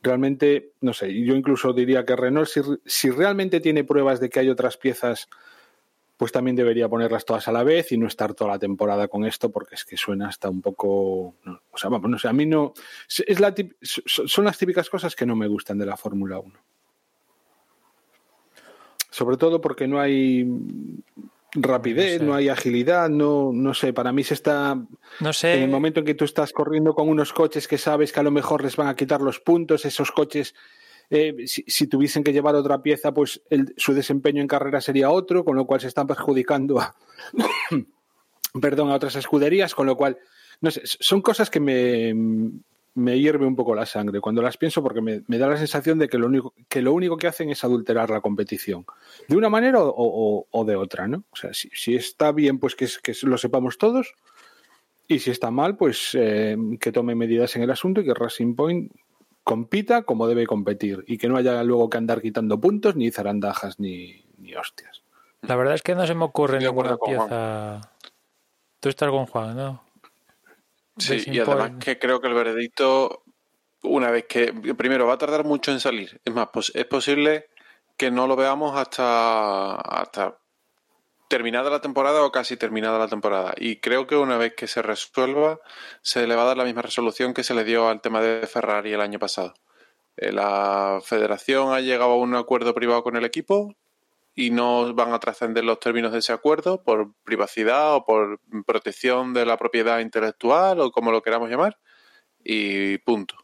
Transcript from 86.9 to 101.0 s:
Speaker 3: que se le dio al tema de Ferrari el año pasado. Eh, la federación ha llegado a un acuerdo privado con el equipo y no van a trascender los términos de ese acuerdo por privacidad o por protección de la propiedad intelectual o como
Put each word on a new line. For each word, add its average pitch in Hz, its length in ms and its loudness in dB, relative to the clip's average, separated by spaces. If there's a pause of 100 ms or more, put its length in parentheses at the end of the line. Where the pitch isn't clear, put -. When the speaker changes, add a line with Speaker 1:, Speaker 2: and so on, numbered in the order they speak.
Speaker 3:
que 131 80 -4
se 131 100 -4
le 113 120 0
dio 113 240 2
al 110 120 0
tema 113 200 -2
de 113 260 0
Ferrari 107 460 -2
el 107 80 -2
año 104 180 -4
pasado. 95 340 -6 (640)
Eh, 101 140 -4
la 98 720 0
federación 117 720 0
ha 131 60 0
llegado 123 320 2
a 120 40 4
un 123 200 0
acuerdo 120 380 0
privado 120 280 0
con 123 140 -4
el 117 80 -2
equipo 196 500 -2 (600)
y 123 140 -2
no 120 440 2
van 120 200 0
a 113 40 0
trascender 113 460 -4
los 113 160 0
términos 117 320 -2
de 117 80 -2
ese 117 120 -2
acuerdo 156 520 0
por 107 260 2 (140)
privacidad 113 720 0
o 127 80 0
por 107 340 2 (260)
protección 123 720 -2
de 120 120 2
la 113 100 2
propiedad 117 420 0
intelectual 120 800 2
o 131 140 0
como 117 180 0